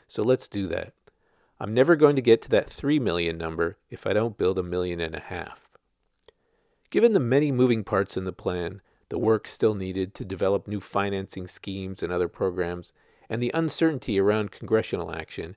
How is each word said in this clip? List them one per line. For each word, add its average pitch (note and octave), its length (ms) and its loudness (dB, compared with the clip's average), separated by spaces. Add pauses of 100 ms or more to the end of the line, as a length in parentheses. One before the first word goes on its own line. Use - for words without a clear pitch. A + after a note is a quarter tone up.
so - 140 -6
let's B2+ 260 2
do G2 200 -4
that. E2+ 260 -6 (680)
I'm G#2+ 140 -6
never C#3 220 6
going D3 200 6
to C3 60 0
get A#2 220 6
to - 60 -16
that A2 200 2
three D3 300 -2
million E2+ 400 -2
number E2 380 -2 (120)
if - 160 -14
I G2 80 0
don't A2 240 0
build F#2 220 2
a F2+ 40 -4
million F2 360 -2
and D#2+ 160 -4
a - 40 -6
half." - 480 -12 (1200)
Given A3 220 6
the F#3+ 60 4
many C#3 320 2
moving B2 320 4
parts G2 320 -2
in F#2+ 100 -4
the F2+ 60 -4
plan, F2+ 500 -4 (280)
the - 80 -4
work A2 300 0
still A2 280 0
needed F#2+ 400 -4
to A#2 100 -10
develop F#2+ 420 -2
new G#2 120 -6
financing G2 680 -4
schemes F#2+ 560 -8
and E2+ 80 -4
other F2+ 160 0
programs, F2+ 640 -4 (380)
and A#2+ 120 -2
the B2 120 -2
uncertainty D#3+ 680 0
around G#2 320 2
congressional G2 600 -2
action, E2 460 -10